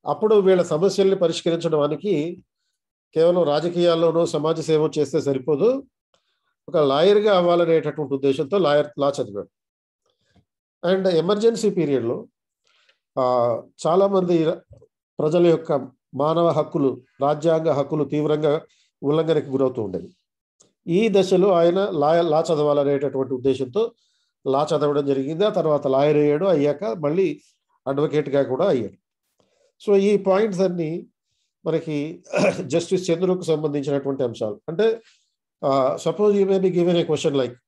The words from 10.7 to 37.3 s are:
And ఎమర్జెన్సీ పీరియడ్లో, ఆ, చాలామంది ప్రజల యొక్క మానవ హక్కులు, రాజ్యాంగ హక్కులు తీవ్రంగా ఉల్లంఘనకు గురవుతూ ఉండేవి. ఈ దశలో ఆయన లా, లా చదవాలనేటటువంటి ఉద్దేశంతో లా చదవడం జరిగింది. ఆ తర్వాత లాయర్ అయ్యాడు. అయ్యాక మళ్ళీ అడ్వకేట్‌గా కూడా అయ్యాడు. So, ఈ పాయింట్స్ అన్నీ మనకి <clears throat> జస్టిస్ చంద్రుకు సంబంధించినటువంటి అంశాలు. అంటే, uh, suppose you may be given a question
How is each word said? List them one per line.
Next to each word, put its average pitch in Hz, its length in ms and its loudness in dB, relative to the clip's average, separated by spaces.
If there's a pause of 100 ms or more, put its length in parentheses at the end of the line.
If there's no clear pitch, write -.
And 190 200 0
ఎమర్జెన్సీ 208 600 0
పీరియడ్లో, 143 580 -2 (920)
ఆ, 131 40 0 (640)
చాలామంది 180 640 2 (680)
ప్రజల 170 280 2
యొక్క 151 500 0 (180)
మానవ 160 340 2
హక్కులు, 147 520 0 (200)
రాజ్యాంగ 160 480 0
హక్కులు 143 340 -2
తీవ్రంగా 151 580 -2 (420)
ఉల్లంఘనకు 151 420 0
గురవుతూ 127 360 -2
ఉండేవి. 90 280 -8 (800)
ఈ 175 140 2 (100)
దశలో 190 420 4
ఆయన 170 260 4 (220)
లా, 147 100 2 (100)
లా 160 200 0
చదవాలనేటటువంటి 143 920 0
ఉద్దేశంతో 131 500 -2 (640)
లా 135 160 0 (100)
చదవడం 147 340 0
జరిగింది. 139 400 -2
ఆ 214 40 0
తర్వాత 156 380 0
లాయర్ 143 300 2
అయ్యాడు. 151 280 2
అయ్యాక 147 380 0 (140)
మళ్ళీ 165 300 -2 (580)
అడ్వకేట్‌గా 139 580 -2
కూడా 127 240 -2
అయ్యాడు. 123 300 -2 (840)
So, 214 140 -2
ఈ 196 220 2
పాయింట్స్ 190 500 0
అన్నీ 170 240 -4 (720)
మనకి 156 320 -4 (360)
<clears throat> 185 400 -2
జస్టిస్ 175 360 -2
చంద్రుకు 180 420 0
సంబంధించినటువంటి 143 720 -2
అంశాలు. 113 340 -6 (120)
అంటే, 165 160 -2 (760)
uh, 139 360 0
suppose 208 380 0
you 196 100 2
may 190 140 0
be 185 120 0
given 175 240 2
a 170 100 2
question 156 280 -2